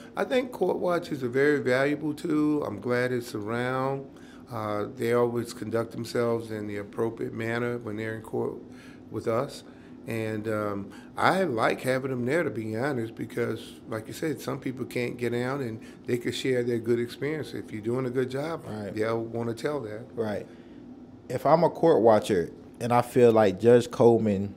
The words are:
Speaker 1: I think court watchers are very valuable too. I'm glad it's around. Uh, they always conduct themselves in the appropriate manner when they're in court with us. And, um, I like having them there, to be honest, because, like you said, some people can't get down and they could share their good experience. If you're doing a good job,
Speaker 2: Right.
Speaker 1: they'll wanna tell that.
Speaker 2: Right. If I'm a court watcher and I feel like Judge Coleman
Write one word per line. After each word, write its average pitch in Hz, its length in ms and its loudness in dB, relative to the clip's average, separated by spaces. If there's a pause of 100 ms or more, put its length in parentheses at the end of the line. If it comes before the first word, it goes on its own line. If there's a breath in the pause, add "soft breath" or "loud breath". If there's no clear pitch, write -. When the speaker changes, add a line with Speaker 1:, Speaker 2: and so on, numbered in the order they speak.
(160 loud breath)
Speaker 1:
I 196 80 -2
think 254 280 0
court - 260 0
watchers 170 460 -2
are 123 40 -2
very 139 320 4
valuable 143 540 0
too. 151 520 0
I'm 101 140 -6
glad 123 320 0
it's 120 220 -4
around. 127 720 -2 (460 loud breath)
Uh, 107 340 -4 (100)
they 117 180 0
always 120 400 2
conduct 113 380 -4
themselves 117 580 -2
in 107 160 -6
the 104 100 -8
appropriate 113 560 -4
manner 117 460 -2
when 110 180 -8
they're 110 180 -6
in 110 80 -10
court 120 300 -4 (580 loud breath)
with 110 160 -8
us. 117 380 -2 (440 loud breath)
And, 110 400 -4
um, 104 420 -4 (260 loud breath)
I 143 280 4
like 127 380 2
having 131 280 0
them 123 160 -2
there, 156 160 2
to 147 80 -2
be 110 260 -4
honest, 120 380 -2
because, 117 600 -4 (140)
like 110 200 -6
you 127 40 -12
said, 151 280 -4
some 131 180 -6
people 131 260 -6
can't 123 320 -4
get 120 140 -2
down 123 300 -2
and 113 200 -6 (260 loud breath)
they 120 120 0
could 120 160 -4
share 123 300 0
their 120 140 0
good 117 200 2
experience. 135 560 -6
If - 180 -10
you're 107 100 -8
doing 123 240 -2
a 123 40 -4
good 127 200 0
job, 147 380 -6
Speaker 2:
Right. 104 260 -8
Speaker 1:
they'll 110 280 0
wanna 113 320 -4
tell 143 260 -4
that. 107 200 -10 (160)
Speaker 2:
Right. 107 300 -2 (840 loud breath)
If 127 180 -4
I'm 160 160 8
a 160 80 4
court - 320 4
watcher 107 480 6 (300)
and 117 120 -2
I 120 100 6
feel 120 300 8
like 104 280 6
Judge 117 300 8
Coleman 104 640 6